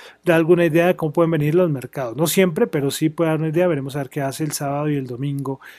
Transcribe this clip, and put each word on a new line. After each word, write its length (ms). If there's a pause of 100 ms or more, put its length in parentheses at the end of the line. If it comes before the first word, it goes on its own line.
(240)
da 100
alguna 300
idea 240
de 80
cómo 160
pueden 180
venir 240
los 160
mercados. 460
No 100
siempre, 400
pero 240
sí 200
puede 200
dar 80
una 120
idea. 180
Veremos 260
a 40
ver 120
qué 120
hace 200
el 80
sábado 380
y 80
el 100
domingo 540 (180)